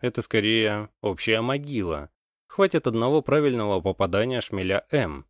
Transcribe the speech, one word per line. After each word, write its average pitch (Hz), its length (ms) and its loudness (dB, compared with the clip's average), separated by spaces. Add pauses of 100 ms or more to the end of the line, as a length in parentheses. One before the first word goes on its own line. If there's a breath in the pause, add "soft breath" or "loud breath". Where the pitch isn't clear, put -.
это 123 220 -4
скорее 107 640 0 (140)
общая 110 400 0
могила. 120 640 -4 (380)
Хватит 190 400 2
одного 123 340 2
правильного 123 640 2
попадания 98 580 0
шмеля 95 500 -2
М, 85 400 -2